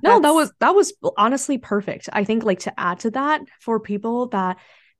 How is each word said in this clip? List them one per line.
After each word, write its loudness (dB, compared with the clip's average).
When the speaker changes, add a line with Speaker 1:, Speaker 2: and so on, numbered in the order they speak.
Speaker 1:
No, 4
that 6
Speaker 2:
that's 4
Speaker 1:
was, 2
that 4
was 4
honestly 0
perfect. -4
I 0
think, -2
like, 0
to -10
add -4
to -2
that, -2
for -4
people -4
that -4